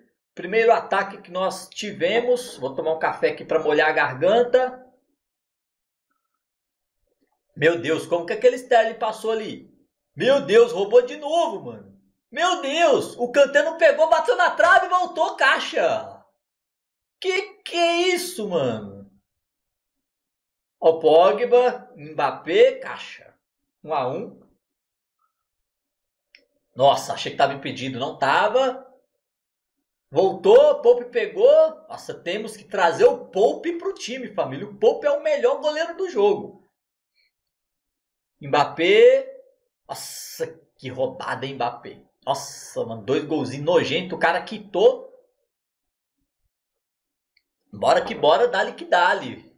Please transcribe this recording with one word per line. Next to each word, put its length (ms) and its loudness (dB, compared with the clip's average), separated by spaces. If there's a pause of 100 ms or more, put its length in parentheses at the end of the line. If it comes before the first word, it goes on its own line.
(340)
Primeiro 380 2
ataque 460 -2
que 140 -20
nós 360 -6
tivemos. 880 -4
Vou 160 -8
tomar 200 -4
um 60 -6
café 300 -2
aqui 140 -10
pra 160 -2
molhar 300 0
a 40 0
garganta. 920 0 (2750)
Meu 220 2
Deus, 260 -4
como 200 -2
que 80 -6
aquele 220 2
Sterling 380 2
passou 380 -6
ali? 380 -8 (460)
Meu 260 2
Deus, 300 4
roubou 300 2
de 160 -4
novo, 480 -4
mano. 260 -18 (400)
Meu 300 -2
Deus, 560 0
o 120 -4
Kanté 320 4
não 160 -4
pegou, 320 4
bateu 280 2
na 140 2
trave 340 4
e 40 -6
voltou, 460 -2
caixa. 880 -2 (960)
Que 420 -4
que 140 -10
é 180 2 (140)
isso, 400 -4
mano? 640 -6 (1700)
Ó, 180 4
Pogba, 960 2
Mbappé, 840 0
caixa. 600 -16 (480)
Um 100 -8
a 160 -2
um. 320 -10 (2250)
Nossa, 400 0
achei 200 -10
que 40 -18
tava 160 0
impedido, 460 -10
não 180 -8
tava. 720 0 (1200)
Voltou, 720 4
Pope 240 4
pegou. 840 2
Nossa, 240 -14
temos 420 -10
que 80 -20
trazer 420 2
o 200 2
Pope 520 -2
pro 160 -8
time, 400 -12
família. 320 -6
O 120 -16
Pope 280 2
é 60 2
o 100 -2
melhor 380 0
goleiro 380 -4
do 120 -6
jogo. 560 -2 (1800)
Mbappé. 880 4 (580)
Nossa, 720 -14 (180)
que 120 -14
roubada, 560 -6
hein, 100 -10
Mbappé. 460 -8 (240)
Nossa, 600 -8
mano, 160 -10
dois 220 -2
golzinhos 420 -6
nojentos, 500 0
o 40 -8
cara 240 0
quitou. 680 0 (2500)
Bora 260 2
que 140 -4
bora, 340 4
dale 260 -4
que 120 -16
dale. 720 -2